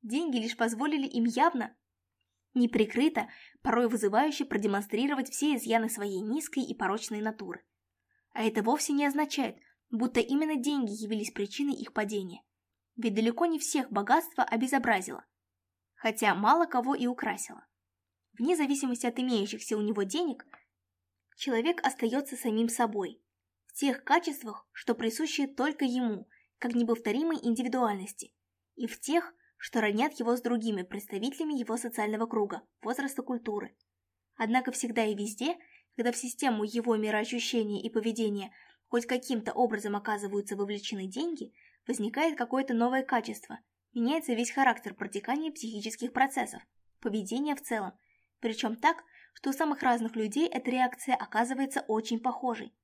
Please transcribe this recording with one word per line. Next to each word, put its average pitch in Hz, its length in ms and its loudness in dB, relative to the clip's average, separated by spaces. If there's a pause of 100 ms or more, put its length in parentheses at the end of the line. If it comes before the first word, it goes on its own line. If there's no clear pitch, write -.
Деньги 262 360 0
лишь 226 200 -2
позволили 269 500 0
им 233 180 2
явно, 254 500 2 (800)
неприкрыто, 240 760 4 (320)
порой 240 260 4
вызывающе 233 580 2
продемонстрировать 214 840 0
все 294 260 2
изъяны 226 340 2
своей 202 320 -4
низкой 254 420 -2
и - 120 -6
порочной 208 460 -2
натуры. 214 420 -8 (720)
А 220 100 -4
это 220 200 2
вовсе 294 300 2
не 285 120 4
означает, 285 520 0 (320)
будто 240 300 2
именно 302 360 2
деньги 269 360 0
явились 214 400 -4
причиной 269 440 -2
их - 180 -10
падения. 202 500 -4 (520)
Ведь 226 200 0
далеко 233 300 4
не 330 140 2
всех - 320 -2
богатство 240 520 2
обезобразило, 233 840 0 (680)
хотя 220 380 2
мало 247 320 6
кого 269 300 0
и 247 120 0
украсило. 220 580 -4 (680)
Вне 302 220 2
зависимости 277 500 0
от 240 140 -2
имеющихся 226 560 0
у 214 60 0
него 208 220 0
денег – 294 420 -2 (920)
человек 277 500 0
остается 262 520 0
самим 226 320 0
собой, 214 520 -2 (440)
в - 80 -20
тех 269 320 0
качествах, 302 680 0
что - 240 -2
присущи 233 500 -2
только 285 380 -2
ему, 247 460 0 (280)
как 240 160 -4
неповторимой 240 680 2
индивидуальности, 226 880 -2 (420)
и 233 120 -6
в - 140 -10
тех, 339 340 0 (220)
что - 240 -2
роднят 214 360 2
его 240 200 2
с 240 40 -6
другими 226 420 0
представителями 262 760 -4
его 226 160 -2
социального 226 520 -2
круга, 214 340 -2 (200)
возраста, 269 420 -4
культуры. 233 520 -6 (600)
Однако 247 340 0
всегда 233 320 -2
и 214 120 0
везде, 226 420 -4 (400)
когда 240 160 2
в - 40 -4
систему 240 460 -2
его 226 320 0
мироощущения 214 840 0
и 226 80 -4
поведения 214 640 -2 (340)
хоть 240 180 0
каким-то 247 460 -2
образом 208 460 0
оказываются 202 580 -4
вовлечены 202 520 -4
деньги, 285 440 -6 (360)
возникает 277 500 0
какое-то 254 360 0
новое 247 300 2
качество, 233 560 -4 (340)
меняется 254 400 0
весь 233 180 0
характер 233 420 2
протекания 247 580 -4
психических 226 640 -6
процессов, 262 480 0 (380)
поведения 233 560 -2
в 277 60 -12
целом, 202 320 -4 (460)
причем 226 360 -2
так, 320 280 2 (300)
что - 160 -4
у 269 40 0
самых 294 300 0
разных 233 320 2
людей 220 320 2
эта 254 240 -2
реакция 254 440 0
оказывается 262 720 0
очень 226 320 0
похожей. 233 540 -4 (100)